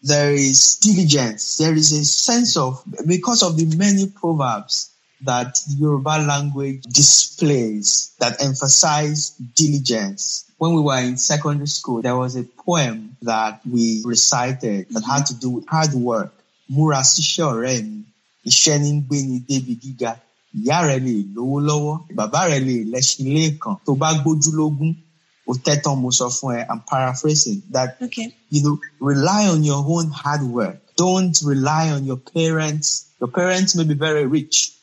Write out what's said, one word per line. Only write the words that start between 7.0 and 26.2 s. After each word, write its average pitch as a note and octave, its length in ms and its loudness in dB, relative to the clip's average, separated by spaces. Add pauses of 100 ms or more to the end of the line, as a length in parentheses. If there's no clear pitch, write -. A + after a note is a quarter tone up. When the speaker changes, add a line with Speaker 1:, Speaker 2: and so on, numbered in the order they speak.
Speaker 1:
that A#2+ 220 -2
emphasize D3 920 2 (240)
diligence. B2 920 0 (120)
When E3 160 2
we D#3 80 4
were C#3 180 2
in B2+ 180 -2
secondary D3 500 0
school, B2 340 -4
there B2 140 0
was B2+ 220 -2
a B2 60 -6
poem B2 800 -2
that A2 360 -2 (100)
we A#2 360 0
recited A#2+ 880 0
that A2+ 120 -4
Speaker 2:
Mm-hmm. A#2+ 80 -4
Speaker 1:
had C#3+ 140 2
to B2+ 100 -6
do A#2+ 140 -6
with A#2+ 180 -6
hard D#3 260 0
work. A#2+ 380 -2 (400)
"Múra D3 320 2
síṣẹ́ - 480 0
ọ̀rẹ́ A#2 320 -2
mi, G#2+ 200 -10 (420)
iṣẹ́ - 340 4
ní D3 140 0
ń D3 140 -2
gbé C#3+ 100 -2 (100)
ni B2+ 120 -4 (100)
débi B2+ 320 -2
gíga. B2 360 -8 (380)
Ìyá A#2+ 220 0 (100)
rẹ C#3 120 0
lè B2+ 140 -2 (220)
lówó C3 240 -4 (100)
lọ́wọ́, D3+ 460 -4
bàbá C#3 320 0
rẹ C#3+ 200 2
lè B2+ 80 0 (180)
lẹ́ṣin C3 420 -2
lẹ́ẹ̀kan. D3+ 400 0 (100)
Tó C#3+ 100 2
bá D#3 180 0 (100)
gbójú D#3 360 2
lógún, D#3 360 0 (520)
ó B2 60 -2 (120)
tẹ́tán D3 360 0
mo B2+ 100 -2
sọ B2+ 180 2